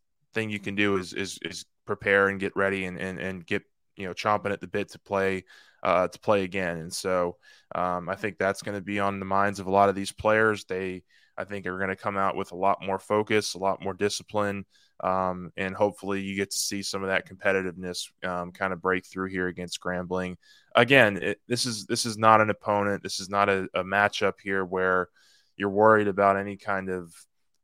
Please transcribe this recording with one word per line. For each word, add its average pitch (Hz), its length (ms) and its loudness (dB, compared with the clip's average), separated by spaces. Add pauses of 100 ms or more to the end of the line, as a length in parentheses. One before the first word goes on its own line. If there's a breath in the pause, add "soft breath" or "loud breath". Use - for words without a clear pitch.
(340)
thing 110 160 -2
you 104 100 -6
can 101 140 -8
do 101 240 2
is, 90 160 -8
is, 95 280 -6
is 85 220 -10 (220)
prepare 98 420 4
and 98 100 -2
get 95 160 -4
ready 98 300 0
and, 90 140 -8
and, 92 200 -6
and 90 280 -8
get 101 160 -4 (400)
you 92 60 -8
know, 90 60 -8
chomping 104 380 0
at - 80 -6
the 92 60 -14 (100)
bit 101 140 -4
to - 80 -20
play, 95 460 -2 (380 soft breath)
uh, 90 260 4
to - 100 -12
play 101 240 2
again. 90 360 -4
And 82 140 -10
so, 90 460 -2 (360 soft breath)
um, 90 340 -2
I 98 80 -4
think 104 200 -6
that's 98 260 0
gonna 101 200 -8
be 101 180 -4
on 98 200 0
the 95 40 -6 (140)
minds 101 220 0
of 92 80 -8
a - 100 -2
lot 101 100 8
of 95 60 2
these 98 180 -8
players. 107 540 2
They, 92 380 -8 (340)
I 95 60 -6
think, 95 220 -10
are 92 120 -6
gonna 95 180 -2
come 101 220 -4
out 98 180 0
with 95 160 -6
a 87 40 -12
lot 95 280 0
more 95 140 -2
focus, 107 560 0
a 90 40 -12
lot 95 220 -2
more 95 140 -6
discipline, 101 720 -4 (340)
um, 92 560 -2
and 95 180 -4
hopefully 98 460 -2
you 98 160 -6
get 98 140 -2
to - 80 -6
see 98 240 -6
some 98 200 -6
of 95 60 -4
that 95 180 0
competitiveness, 92 840 -2 (140)
um, 90 280 -4
kinda 95 240 -4
break 92 300 -2
through 95 240 -6
here 92 180 -2
against 90 320 -10
Grambling. 90 560 -4 (400 soft breath)
Again, 120 400 6
it, 92 320 -4
this 120 180 -2
is, 104 200 -6
this - 200 -2
is 107 120 -6
not 110 220 8
an 107 100 4
opponent. 101 520 0
This - 160 -8
is 92 100 -10
not 101 200 2
a, 95 260 0
a 92 80 -2
matchup 98 600 0
here 98 220 -2
where 92 440 0 (480)
you're 98 140 -2
worried 104 380 6
about 98 280 4
any 98 200 -4
kind 95 320 -4
of, 90 260 -6 (500)